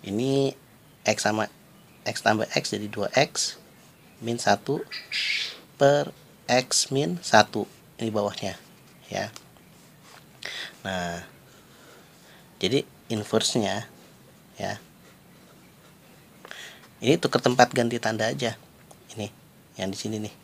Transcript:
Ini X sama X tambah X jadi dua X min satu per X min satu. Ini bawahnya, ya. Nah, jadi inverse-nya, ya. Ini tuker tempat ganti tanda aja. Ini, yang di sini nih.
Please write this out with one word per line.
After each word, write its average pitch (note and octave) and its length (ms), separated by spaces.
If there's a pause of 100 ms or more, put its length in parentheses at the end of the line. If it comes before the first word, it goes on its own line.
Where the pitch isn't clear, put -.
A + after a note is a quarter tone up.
Ini C3+ 500 (540)
X G#2+ 180
sama G#2+ 220 (560)
X - 180
tambah G#2+ 300
X - 240
jadi G#2 160
dua G2+ 240
X - 420 (640)
min A#2 220
satu G#2 400 (960)
per C#3+ 320 (400)
X B2+ 400
min D#3 320
satu. G#2+ 420 (320)
Ini A2+ 140
bawahnya, G2+ 480 (500)
ya. G#2 220 (1500)
Nah, F2 400 (1400)
jadi G#2+ 280 (220)
inverse-nya, G#2+ 800 (680)
ya. G2 220 (2250)
Ini D3 240
tuker - 240
tempat B2 320
ganti A#2 240
tanda A2 240
aja. A#2+ 320 (560)
Ini, G#2 160 (480)
yang F#2+ 160
di G2 80
sini A2 160
nih. G#2+ 280